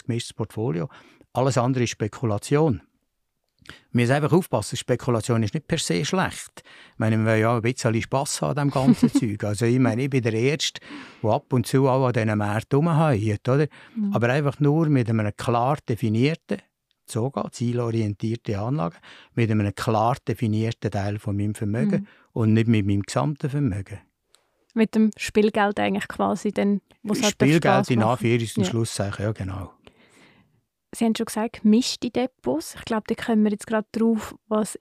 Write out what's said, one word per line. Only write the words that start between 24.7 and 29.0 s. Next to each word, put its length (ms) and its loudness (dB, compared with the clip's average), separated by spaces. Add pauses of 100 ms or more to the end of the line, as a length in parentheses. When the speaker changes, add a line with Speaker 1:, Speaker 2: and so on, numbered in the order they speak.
Speaker 2:
Mit 220 2
dem 220 4
Spielgeld 600 0
eigentlich 280 -2
quasi 440 -2
dann, 300 0 (220)
wo 100 -2
es 80 0
halt 120 2
Speaker 1:
Spielgeld 300 4
Speaker 2:
Spass 260 4
Speaker 1:
in 100 2
Speaker 2:
macht. 240 0
Speaker 1:
Anführungs- 340 0
und 60 2
Speaker 2:
Ja. 60 0
Speaker 1:
Schlusszeichen, 560 -4